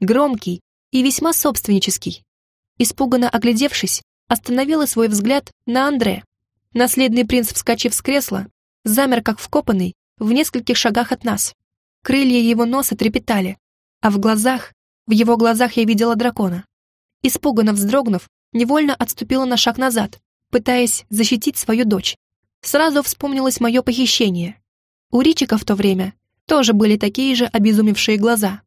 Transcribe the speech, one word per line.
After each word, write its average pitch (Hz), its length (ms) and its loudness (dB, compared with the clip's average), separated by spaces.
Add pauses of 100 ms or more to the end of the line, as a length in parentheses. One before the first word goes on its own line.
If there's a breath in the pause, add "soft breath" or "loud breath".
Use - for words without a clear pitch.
громкий 220 640 0 (300)
и 254 120 2
весьма 302 300 0
собственнический. 202 920 -2 (540)
Испуганно 247 520 0
оглядевшись, 233 720 0 (280)
остановила 269 560 0
свой 226 240 0
взгляд 214 420 -2 (140)
на 262 240 0
Андре. 214 340 -2 (500)
Наследный 247 520 2
принц, 233 260 0
вскочив - 420 -2
с - 80 -4
кресла, 254 460 -4 (380)
замер 233 360 2
как 220 180 -4
вкопанный 190 540 -2 (260)
в 220 120 -2
нескольких 247 460 0
шагах 233 340 0
от 247 140 -6
нас. 208 280 -4 (480)
Крылья 262 380 2
его 233 260 2
носа 254 300 -2
трепетали, 208 640 -2 (420)
а 220 100 0
в 202 100 0
глазах, 220 520 0 (340)
в 220 60 0
его 226 240 4
глазах 233 380 2
я 233 100 2
видела 226 320 2
дракона. 208 480 -2 (580)
Испуганно 220 520 0
вздрогнув, 208 560 0 (240)
невольно 277 420 2
отступила 262 480 -4
на 247 140 0
шаг 233 200 0
назад, 233 440 -2 (280)
пытаясь 247 600 0
защитить 220 480 -2
свою 226 260 0
дочь. 208 320 -2 (460)
Сразу 294 420 0
вспомнилось 269 560 -4
мое 233 240 2
похищение. 214 800 -2 (500)
У 240 80 2
Ричика 285 380 2
в - 80 -8
то 208 100 0
время 190 380 0 (320)
тоже 262 260 2
были 214 240 4
такие 247 400 -2
же 240 120 0
обезумевшие 214 720 2
глаза. 208 500 0